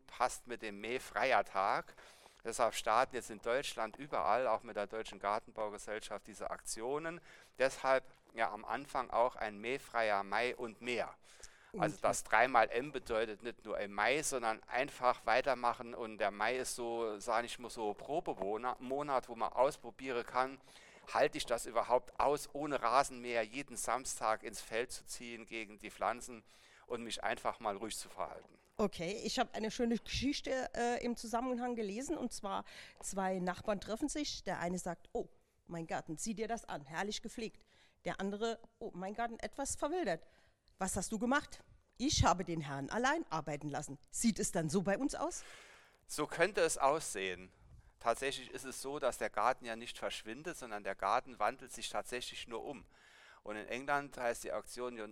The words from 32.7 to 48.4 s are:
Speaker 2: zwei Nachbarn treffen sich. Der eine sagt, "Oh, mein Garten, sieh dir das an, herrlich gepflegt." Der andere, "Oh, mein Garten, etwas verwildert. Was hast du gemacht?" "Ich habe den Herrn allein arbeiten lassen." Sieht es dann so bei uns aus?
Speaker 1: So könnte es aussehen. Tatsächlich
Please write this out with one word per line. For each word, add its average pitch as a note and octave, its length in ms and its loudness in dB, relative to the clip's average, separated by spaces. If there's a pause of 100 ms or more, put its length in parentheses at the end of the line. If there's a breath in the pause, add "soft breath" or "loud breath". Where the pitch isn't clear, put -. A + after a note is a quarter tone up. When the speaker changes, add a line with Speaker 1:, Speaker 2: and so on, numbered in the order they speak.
Speaker 2:
zwei F#3+ 380 0
Nachbarn F3+ 420 0
treffen A#3 300 -2
sich. - 340 -4
Der F3+ 140 -2
eine F3 200 0
sagt, F3 340 -6
"Oh, - 160 -4 (380)
mein E3 200 -6
Garten, D#3+ 320 -4
sieh A3 160 -2
dir G#3+ 120 -2
das A3+ 200 -4
an, D3 180 -6
herrlich F3+ 380 -4
gepflegt." A3 420 -8 (400 soft breath)
Der - 160 -2
andere, G#3 380 0 (200)
"Oh, A3 140 -6
mein F#3+ 220 -4
Garten, A#3 240 -2
etwas - 380 -4
verwildert. C#4+ 500 0 (500 soft breath)
Was F#3 180 0
hast F#3+ 160 -2
du A3 80 -2
gemacht?" B3 460 2 (320)
"Ich C4+ 260 4
habe F3+ 220 8
den E3 160 0
Herrn C#3 300 -4
allein C4+ 400 4
arbeiten D3+ 400 -2
lassen." C#3 280 -4 (120)
Sieht - 300 2
es - 120 0
dann D#3+ 160 2
so F3 140 2
bei G3 160 2
uns C4+ 160 0
aus? - 280 -2 (640 loud breath)
Speaker 1:
So D3+ 200 -2
könnte F#3+ 340 4
es E3 160 6
aussehen. F#2+ 720 2 (500 soft breath)
Tatsächlich C3 520 0